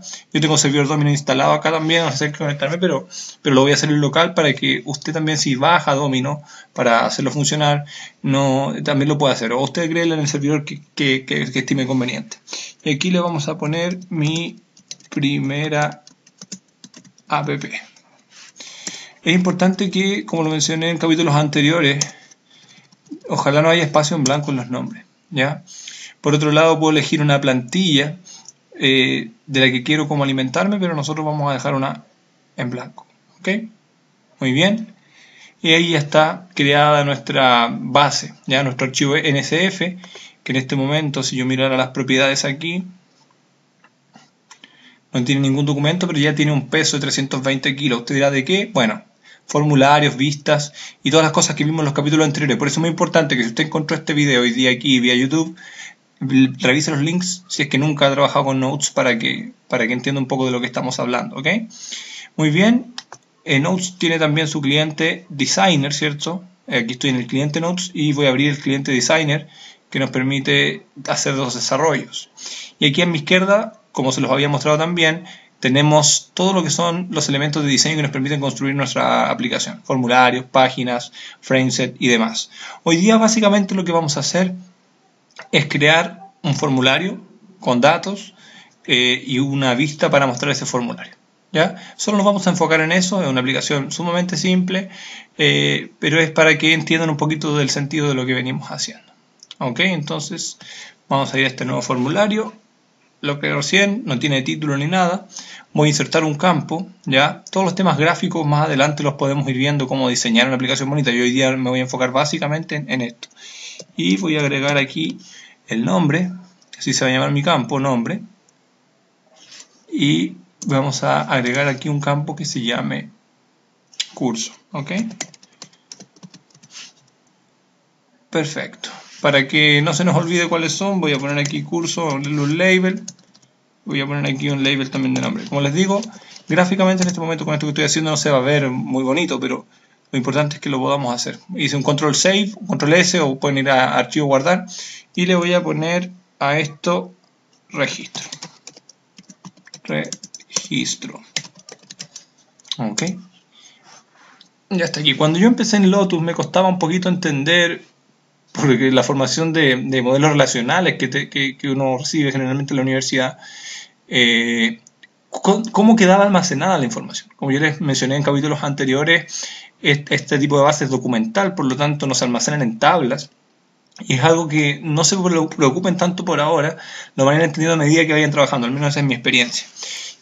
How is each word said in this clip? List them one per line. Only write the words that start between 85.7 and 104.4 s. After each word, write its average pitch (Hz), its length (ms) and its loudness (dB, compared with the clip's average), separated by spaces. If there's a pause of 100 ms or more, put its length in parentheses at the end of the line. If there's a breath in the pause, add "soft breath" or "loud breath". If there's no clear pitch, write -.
un 147 140 -2
formulario 143 640 0 (380)
con 123 200 0
datos, 175 540 2 (520 loud breath)
eh, 123 400 2
y 123 120 -4
una 139 380 0
vista 147 340 0
para 139 160 4
mostrar 131 260 -2
ese 131 140 -4
formulario, - 480 -6 (380)
¿ya? 165 240 0 (200 loud breath)
Solo 208 220 -2
nos 196 80 2
vamos 196 220 2
a - 20 4
enfocar 160 320 2
en 160 100 0
eso, 185 300 0
es 147 80 0
una 127 120 0
aplicación 135 500 -2
sumamente 175 440 -2
simple, 185 540 0 (480 loud breath)
eh, 143 640 0
pero 156 200 2
es 160 120 2
para 156 260 4
que 156 160 2
entiendan 160 380 0
un 147 60 -2
poquito 156 380 -2
del 139 140 0
sentido 147 400 -2
de 135 60 0
lo 127 100 -2
que 131 80 -2
venimos 131 380 -4
haciendo. - 400 -12 (480)
Ok, 127 220 -6
entonces 160 760 -6 (500 loud breath)
vamos 139 260 -2
a 135 60 0
ir 135 60 2
a - 20 -2
este 127 180 -6
nuevo 127 180 -4
formulario, 202 680 0 (680)
lo 143 180 -4
que 147 140 -2
recién 202 520 0
no 127 140 -2
tiene 143 240 0